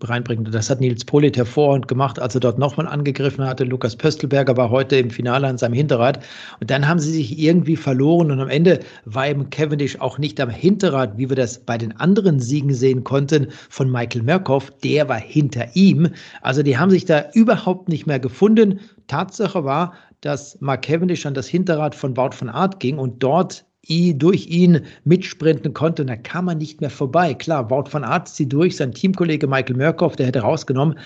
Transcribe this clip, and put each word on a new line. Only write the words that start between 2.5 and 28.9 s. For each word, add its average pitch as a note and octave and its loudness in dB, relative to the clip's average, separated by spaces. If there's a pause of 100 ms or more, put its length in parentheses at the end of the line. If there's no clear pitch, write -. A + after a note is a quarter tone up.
nochmal C#3+ -2
angegriffen C#3 -2
hatte. C3 -4
Lukas B2 -4
Pöstelberger C#3 0
war A#2+ 2
heute C3 2
im B2 2
Finale B2 -2
an C3 -2
seinem A#2 -2
Hinterrad. C3 2 (340)
Und G#2+ -8
dann C#3 2
haben E3+ 4
sie D3+ -2
sich D#3 -4
irgendwie D#3 2
verloren. D3 2
Und C3+ -2
am C3 -4
Ende D#3+ 4 (240)
war C3 -4
eben C#3 -2
Cavendish D3 -2
auch C3 -6
nicht D3 -4
am B2 -2
Hinterrad, C3+ 0
wie B2+ -2
wir C3+ 0
das A#2+ -2
bei A#2 -4
den A2+ -6
anderen F3+ 4
Siegen C3+ -2
sehen B2+ 2
konnten, C#3+ 0 (240)
von C3+ -2
Michael A#2+ -2
Murkoff. C#3 0 (100)
Der C#3 2
war A#2+ -2
hinter A#2+ -2
ihm. F3 6 (340)
Also C3+ 0
die C#3 2
haben F3 2
sich F#3 4
da D3 2
überhaupt G#3+ 2
nicht D#3 -4
mehr C#3+ 0
gefunden. G3 4 (260)
Tatsache F#3 -4
war, D3+ -2 (300)
dass C#3+ -8
Mark C#3 -4
Cavendish E3 -2
an C#3+ -6
das C3+ -6
Hinterrad D#3+ -2
von C3 -6
Wout C3 0 (100)
van B2+ -8
Aert F3 -2
ging C#3+ -2
und B2+ -6
dort E3 0 (240)
i-, E3+ 2
durch D#3 2
ihn F3 4 (240)
mitsprinten D#3+ 0
konnte. E3 -2
Und C3 -4
da A#2+ -6
kam D#3+ -8
man E3+ -2
nicht D3+ -10
mehr D3 -4
vorbei. D3 0
Klar, C#3 -4
Wout C3 -2
van D3 -4
Aert D#3+ -4
zieht C3+ -4
durch, F3 0
sein C#3+ -4